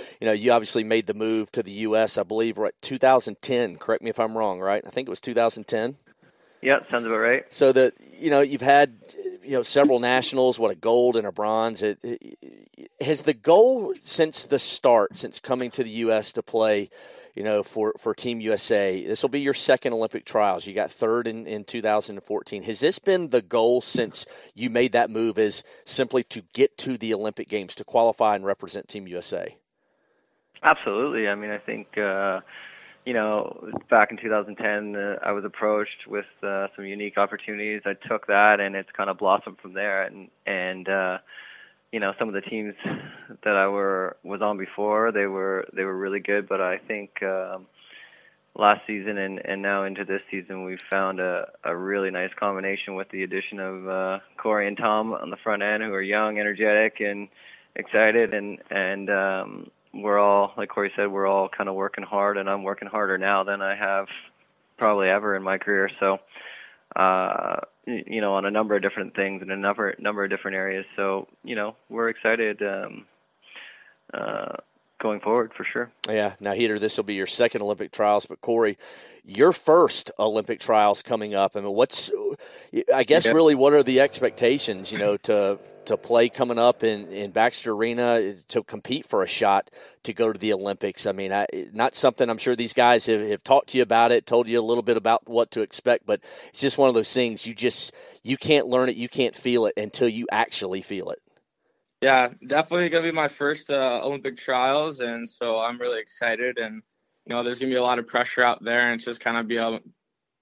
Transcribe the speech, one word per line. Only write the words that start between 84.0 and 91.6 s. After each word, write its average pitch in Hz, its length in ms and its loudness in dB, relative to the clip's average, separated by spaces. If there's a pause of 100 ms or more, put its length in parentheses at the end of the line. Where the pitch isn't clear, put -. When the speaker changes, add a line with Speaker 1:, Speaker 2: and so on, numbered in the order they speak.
Speaker 1:
expectations, 120 920 0
you 107 60 -6
know, 104 200 2
to, 101 400 0 (280)
to 110 100 0
play 120 320 2
coming 120 300 -2
up 120 240 4
in, 104 260 -2
in 98 220 -8
Baxter 113 420 0
Arena, 117 640 0 (140)
to 113 160 -2
compete 123 420 -8
for 101 160 0
a 90 40 0
shot 98 440 2 (340)
to 110 100 -6
go 113 180 2
to 101 60 -10
the 107 140 0
Olympics? 98 540 -4
I 101 60 0
mean, 95 200 -4
I, 101 140 2 (260)